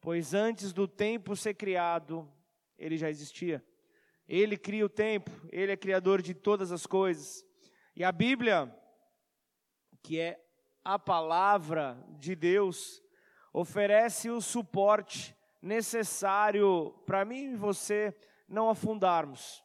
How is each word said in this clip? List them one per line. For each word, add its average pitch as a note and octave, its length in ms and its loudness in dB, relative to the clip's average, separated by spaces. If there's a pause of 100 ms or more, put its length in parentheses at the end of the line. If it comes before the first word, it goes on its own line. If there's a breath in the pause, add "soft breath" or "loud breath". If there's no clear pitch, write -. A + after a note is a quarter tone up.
Pois E3 320 -4
antes G3+ 400 0
do F#3+ 140 0
tempo G#3 480 -4
ser G#3 180 -6
criado, E3+ 720 -4 (500)
ele D#3+ 200 -6
já D#3 120 -2
existia. D3+ 540 -6 (640)
Ele G#3 300 2
cria G#3 280 -2
o G3 40 -2
tempo, G#3+ 400 -2 (220)
ele G3 200 -2
é G3 60 -2
criador F#3+ 440 2
de F3 120 -8
todas F#3+ 380 0
as F3 160 -8
coisas. F3+ 580 -2 (500 soft breath)
E F3 80 -6
a F#3 80 2
Bíblia, G#3 600 2 (1300)
que D#3+ 180 -6
é E3 220 -6 (420)
a G3 140 0
palavra E3 1040 2 (140)
de D#3 180 -6
Deus, F3 680 0 (500 soft breath)
oferece G#3 760 2
o A#3 120 -2
suporte G3+ 920 0 (260)
necessário G3+ 1300 2 (140)
para G3 200 0
mim C4+ 260 -8
e B3 40 -6
você G#3 600 -2 (320 soft breath)
não A3 220 0
afundarmos. F3+ 960 0